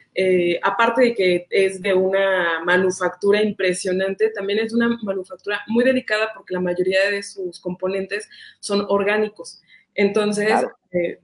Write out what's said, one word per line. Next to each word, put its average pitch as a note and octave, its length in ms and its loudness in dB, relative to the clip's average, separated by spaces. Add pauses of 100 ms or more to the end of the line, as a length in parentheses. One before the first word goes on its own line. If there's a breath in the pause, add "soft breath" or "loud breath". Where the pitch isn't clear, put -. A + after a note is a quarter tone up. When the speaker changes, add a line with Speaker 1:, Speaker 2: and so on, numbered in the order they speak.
(140 loud breath)
Speaker 1:
eh, F3+ 480 2
aparte A#3 400 2
de A#3 120 4
que F3+ 360 2
es F#3+ 320 0
de G3 100 0
una F#3 720 2
manufactura F#3 760 2
impresionante, F#3+ 880 0
también G3+ 300 -4
es A3+ 120 -4
una A#3 160 2 (140)
manufactura G3 640 -6
muy A#3 180 2
delicada A3 500 0
porque F#3 200 -10
la F3+ 60 -2
mayoría F#3 500 0
de G3+ 120 -4
sus F#3 380 -10
componentes F#3+ 680 -6 (320 loud breath)
son G3+ 280 -2
orgánicos. G#3 760 -2 (320 soft breath)
Entonces, G#3 520 0
Speaker 2:
Claro. A3 300 0 (160)
Speaker 1:
eh, F3+ 320 -2